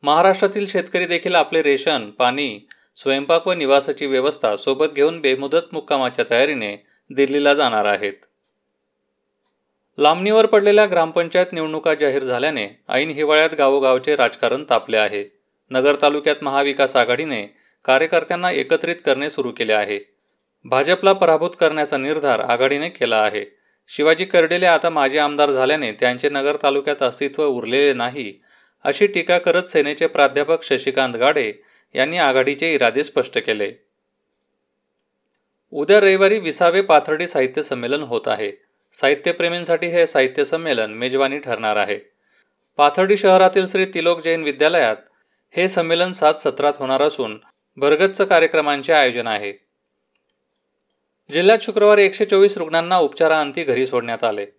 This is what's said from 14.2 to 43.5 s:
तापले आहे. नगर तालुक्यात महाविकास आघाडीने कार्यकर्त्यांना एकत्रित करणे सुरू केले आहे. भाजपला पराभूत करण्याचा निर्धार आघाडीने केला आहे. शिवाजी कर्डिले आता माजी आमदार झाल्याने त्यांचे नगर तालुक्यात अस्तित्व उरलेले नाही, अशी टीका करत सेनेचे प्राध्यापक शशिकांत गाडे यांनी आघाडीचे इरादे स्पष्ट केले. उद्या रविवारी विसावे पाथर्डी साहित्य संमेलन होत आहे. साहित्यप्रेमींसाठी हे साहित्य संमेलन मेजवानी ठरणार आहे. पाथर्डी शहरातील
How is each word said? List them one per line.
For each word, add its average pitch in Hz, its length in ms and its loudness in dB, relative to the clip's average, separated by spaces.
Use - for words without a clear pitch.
तापले 110 260 0
आहे. 104 280 0
नगर 135 320 2
तालुक्यात 147 400 0
महाविकास 139 540 0
आघाडीने 123 500 -2
कार्यकर्त्यांना 165 680 0
एकत्रित 160 460 -2
करणे 139 240 -2
सुरू 127 220 -8
केले 110 200 -2
आहे. 104 280 -2
भाजपला 156 480 2
पराभूत 170 380 2
करण्याचा 151 360 0
निर्धार 139 420 -2
आघाडीने 135 500 0
केला 117 280 -2
आहे. 107 280 0
शिवाजी 160 360 0
कर्डिले 175 420 2
आता 170 240 2
माजी 147 280 0
आमदार 147 320 0
झाल्याने 131 420 0
त्यांचे 123 360 -2
नगर 143 340 -2
तालुक्यात 143 400 -2
अस्तित्व 139 440 -4
उरलेले 131 460 0
नाही, 123 420 -8
अशी 143 220 0
टीका 175 320 0
करत 165 260 0
सेनेचे 151 420 -2
प्राध्यापक 147 560 0
शशिकांत 131 520 -2
गाडे 127 380 0
यांनी 151 240 -2
आघाडीचे 139 540 0
इरादे 127 320 2
स्पष्ट - 340 -4
केले. 104 340 -4
उद्या 156 300 4
रविवारी 196 380 4
विसावे 175 420 0
पाथर्डी 156 480 0
साहित्य 131 340 -2
संमेलन 127 400 -6
होत 117 240 -6
आहे. 104 400 -6
साहित्यप्रेमींसाठी 170 920 -2
हे 170 200 2
साहित्य 135 380 0
संमेलन 139 460 -4
मेजवानी 131 480 -2
ठरणार 113 380 -4
आहे. 101 220 -2
पाथर्डी 185 400 2
शहरातील 185 500 4